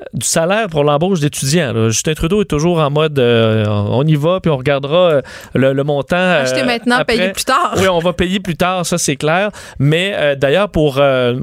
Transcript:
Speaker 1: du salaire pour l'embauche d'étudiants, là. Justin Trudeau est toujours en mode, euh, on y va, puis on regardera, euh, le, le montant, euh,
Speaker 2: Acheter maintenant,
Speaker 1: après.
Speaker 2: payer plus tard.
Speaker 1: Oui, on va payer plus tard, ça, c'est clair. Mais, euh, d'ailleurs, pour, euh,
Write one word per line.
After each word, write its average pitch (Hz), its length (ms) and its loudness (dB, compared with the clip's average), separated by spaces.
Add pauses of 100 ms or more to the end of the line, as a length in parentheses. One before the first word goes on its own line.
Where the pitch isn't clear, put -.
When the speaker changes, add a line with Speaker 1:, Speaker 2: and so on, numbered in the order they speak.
(140)
Speaker 1:
du 123 100 -6
salaire 190 440 0
pour 151 160 0
l'embauche 160 340 2
d'étudiants, 143 540 -2
là. 113 160 2
Justin 151 260 -2
Trudeau 196 280 0
est - 20 -2
toujours 160 340 0
en 151 100 2
mode, 151 300 0
euh, 113 480 4
on 107 400 0
y 156 80 4
va, 160 240 0
puis 180 100 -4
on 151 80 2
regardera, 143 540 0
euh, 139 120 2 (320)
le, 131 180 4
le 139 100 0
montant, 143 340 -2
euh, 180 280 2
Speaker 2:
Acheter 127 180 -2
maintenant, 240 360 0
Speaker 1:
après. 233 180 0
Speaker 2:
payer 185 160 0
plus - 120 -8
tard. 302 340 0
Speaker 1:
Oui, 190 100 2
on 175 100 2
va 170 140 0
payer 185 260 -2
plus 185 160 -6
tard, 180 320 -2
ça, 175 100 -2
c'est 151 200 -2
clair. 180 340 0 (300)
Mais, 170 360 2
euh, 143 200 0
d'ailleurs, 143 320 2
pour, 151 300 0
euh, 131 440 2